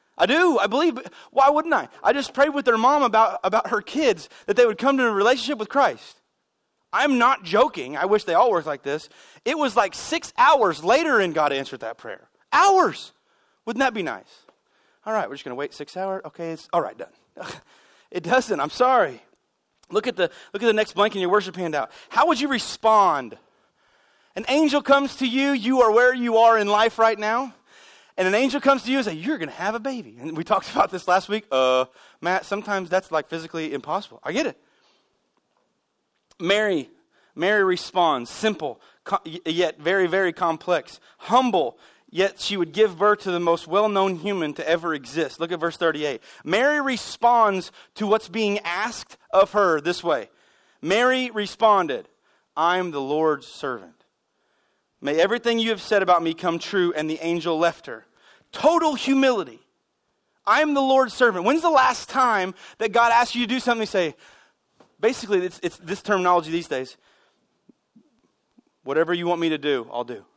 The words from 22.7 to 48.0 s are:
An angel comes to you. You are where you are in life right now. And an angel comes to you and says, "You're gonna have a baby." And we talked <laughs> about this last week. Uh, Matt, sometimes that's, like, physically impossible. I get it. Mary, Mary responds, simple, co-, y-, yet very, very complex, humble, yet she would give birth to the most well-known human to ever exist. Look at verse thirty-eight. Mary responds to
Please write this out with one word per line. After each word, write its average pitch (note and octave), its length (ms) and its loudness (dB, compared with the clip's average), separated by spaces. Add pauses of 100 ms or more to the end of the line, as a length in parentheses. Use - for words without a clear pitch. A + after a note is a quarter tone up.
An G#3+ 120 -10
angel C#4+ 340 2
comes C#4 360 2
to C4 100 -2
you. C4+ 240 0
You B3+ 300 2
are A3+ 100 6
where B3 240 4
you A#3 220 0
are A3+ 200 6
in G#3 100 0
life G#3+ 300 2
right A3+ 220 2
now. A3+ 340 -4 (640)
And F#3 120 0
an F#3+ 60 0
angel C4 280 0
comes C4+ 220 2
to A#3+ 80 -4
you C#4 60 0
and B3 80 -2
says, F3 100 -6
"You're G#3+ 220 -6
gonna D#3+ 140 -8
have G3+ 240 -6
a A#3+ 40 -8
baby." G#3+ 400 -10
And D#3 180 -10
we E3 80 -4
talked - 260 -2
<laughs> - 0 -
about B3 180 0
this F3+ 180 -12
last F#3 200 2
week. G#3+ 240 -6
Uh, B2+ 340 2 (360)
Matt, F#3 240 -2
sometimes G3+ 440 -6
that's, F#3 220 -2
like, D#3+ 160 -2
physically D#3+ 460 -8
impossible. D3 500 -8
I C#3+ 80 -8
get C4+ 160 -2
it. D3+ 100 -10 (1800)
Mary, F#3 500 -2 (460)
Mary G3+ 280 0
responds, F3 640 -2
simple, E3+ 500 -6 (240)
co-, - 220 -4
y-, D#3+ 200 -12
yet E3 340 -2
very, F3+ 280 0
very F#3 240 0
complex, E3 680 -4 (180)
humble, G3 600 0 (320)
yet F#3+ 280 -2
she - 160 -6
would E3+ 180 -4
give F#3+ 240 2
birth G3+ 240 2
to G3 100 -6
the F3 80 -2
most E3+ 280 0
well-known G3 500 0
human E3 360 -4
to D#3 140 -10
ever E3 260 0
exist. C#3 460 -6
Look E3 120 -4
at F3 80 -6
verse E3 180 -4
thirty-eight. D3+ 440 -2 (220)
Mary C4 360 2
responds A#3 920 0 (240)
to G#3+ 100 -6